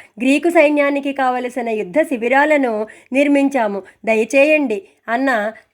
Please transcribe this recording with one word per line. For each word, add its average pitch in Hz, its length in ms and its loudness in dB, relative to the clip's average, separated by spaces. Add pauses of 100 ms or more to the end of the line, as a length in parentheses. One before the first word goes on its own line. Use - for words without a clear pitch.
(180)
గ్రీకు 277 320 0
సైన్యానికి 285 640 2
కావలసిన 247 560 -4
యుద్ధ 214 320 -2
శిబిరాలను 262 840 0 (260)
నిర్మించాము. 269 720 0 (220)
దయచేయండి," 240 800 0 (260)
అన్న 226 440 -2 (220)